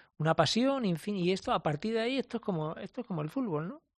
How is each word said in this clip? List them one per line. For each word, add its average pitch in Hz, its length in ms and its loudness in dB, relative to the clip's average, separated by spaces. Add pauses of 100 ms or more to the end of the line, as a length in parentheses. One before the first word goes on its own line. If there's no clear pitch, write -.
(200)
una 160 160 2
pasión, 254 500 4
en 175 120 2
fin, 208 200 -4
y 180 140 2
esto, 190 200 -2
a 196 120 2
partir 170 320 0
de 226 60 0
ahí, 247 160 0
esto 240 200 -2
es 214 60 -12
como, 160 320 -2
esto - 260 -10
es 233 60 -12
como 165 140 -2
el 156 80 -4
fútbol, 175 380 -2
¿no? 285 140 -12 (180)